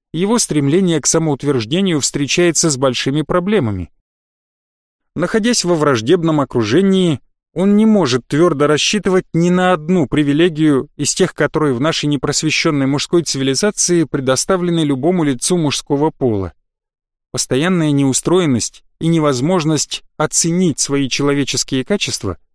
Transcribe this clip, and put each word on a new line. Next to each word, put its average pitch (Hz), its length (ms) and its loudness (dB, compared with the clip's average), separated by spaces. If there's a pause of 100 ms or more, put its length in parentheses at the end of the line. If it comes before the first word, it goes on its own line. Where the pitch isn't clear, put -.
(140)
Его 196 260 0
стремление 156 640 0
к - 60 -6
самоутверждению 147 920 -2
встречается 160 720 0
с 139 80 -2
большими 135 440 0
проблемами. 156 680 -2 (1200)
Находясь 208 520 0
во 175 100 2
враждебном 151 640 2
окружении, 156 800 0 (340)
он 196 240 2
не 220 80 4
может 156 420 2
твердо 147 400 2
рассчитывать 185 640 0
ни 170 160 2
на 180 240 2
одну 160 340 0
привилегию 147 880 0
из 143 200 -4
тех, 185 180 0
которые 151 400 0
в 117 80 -2
нашей 151 260 -2
непросвещенной 147 800 -2
мужской 147 380 0
цивилизации 160 800 0
предоставлены 165 800 -2
любому 151 420 0
лицу 143 340 0
мужского 151 540 -2
пола. 104 420 -2 (800)
Постоянная 156 600 0
неустроенность 139 920 0 (160)
и 160 80 -2
невозможность 156 960 0 (120)
оценить 165 640 0
свои 139 300 -2
человеческие 139 720 -2
качества - 540 -4 (180)